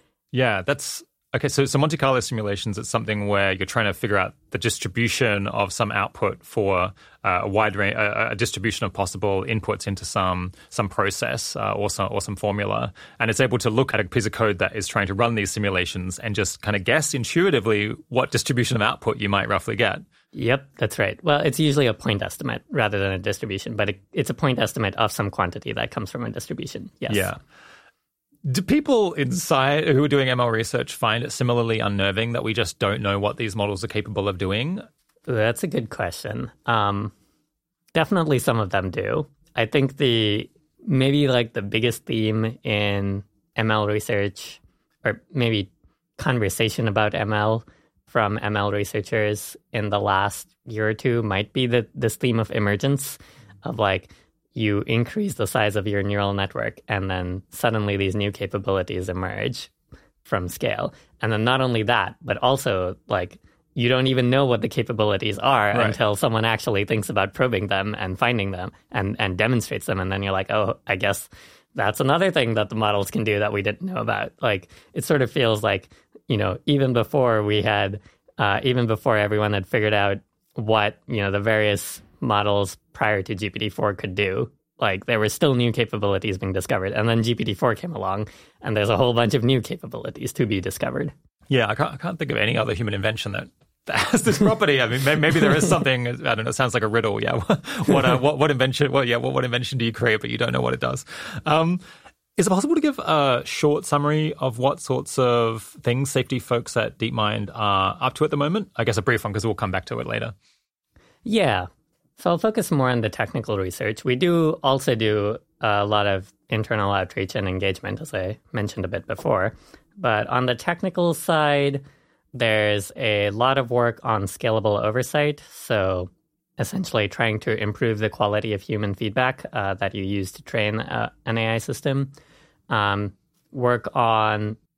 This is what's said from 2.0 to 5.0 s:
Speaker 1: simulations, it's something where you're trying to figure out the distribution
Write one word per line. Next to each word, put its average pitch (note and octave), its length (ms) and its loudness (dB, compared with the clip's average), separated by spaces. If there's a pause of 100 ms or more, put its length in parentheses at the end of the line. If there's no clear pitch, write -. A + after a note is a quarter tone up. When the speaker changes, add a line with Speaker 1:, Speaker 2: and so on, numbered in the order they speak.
Speaker 1:
simulations, G#2 600 -2
it's A#2 100 -8
something G#2+ 380 -2
where G2 240 4
you're F#2+ 160 -2
trying A2+ 180 0
to G2 80 0
figure G#2 240 0
out F#2 160 0 (160)
the - 80 -4
distribution A2 880 0